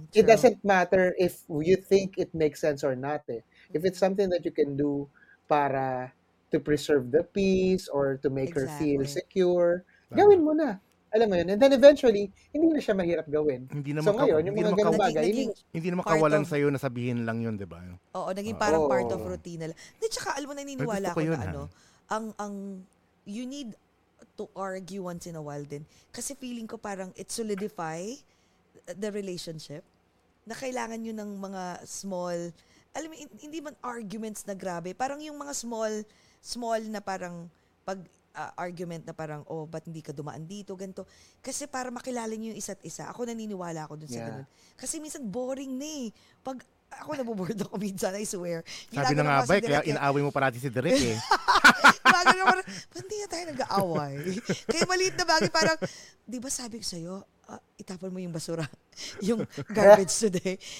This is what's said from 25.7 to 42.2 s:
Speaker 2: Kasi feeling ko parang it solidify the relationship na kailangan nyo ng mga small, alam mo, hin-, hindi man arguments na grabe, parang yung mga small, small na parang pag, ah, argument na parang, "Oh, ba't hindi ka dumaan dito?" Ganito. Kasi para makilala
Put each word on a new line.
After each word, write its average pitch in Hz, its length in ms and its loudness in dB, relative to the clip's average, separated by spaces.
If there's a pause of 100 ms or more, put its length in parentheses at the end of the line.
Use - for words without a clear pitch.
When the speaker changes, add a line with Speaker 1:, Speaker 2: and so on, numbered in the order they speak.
Speaker 2:
Kasi 240 260 -10
feeling 247 320 -12
ko - 80 -12
parang 196 400 -10
it - 160 -14
solidify 196 720 -6 (840)
the 190 220 -6
relationship 175 760 -10 (560)
na 214 120 -14
kailangan 233 440 -6
nyo 226 160 -8
ng 208 160 -8 (100)
mga 190 220 -8 (220)
small, 180 540 -6 (520)
alam 311 160 -10
mo, 320 80 -14
hin-, 277 260 -18
hindi 302 200 -12
man 196 180 -14
arguments 220 640 -10
na 202 120 -8
grabe, 175 360 -8
parang 269 300 -6
yung 302 180 -12
mga 285 160 -10
small, 220 480 -4 (380)
small 226 440 -4
na 214 140 -8
parang 185 480 -8 (360)
pag, 190 180 -8 (320)
ah, 151 240 -10
argument 170 480 -8
na 165 80 -12
parang, 151 320 -10
"Oh, 160 220 -8
ba't 165 180 -12
hindi 160 160 -12
ka 147 100 -14
dumaan 147 320 -10
dito?" 196 320 -12
Ganito. 190 300 -12 (340)
Kasi 269 280 -10
para 254 240 -8
makilala 240 420 -8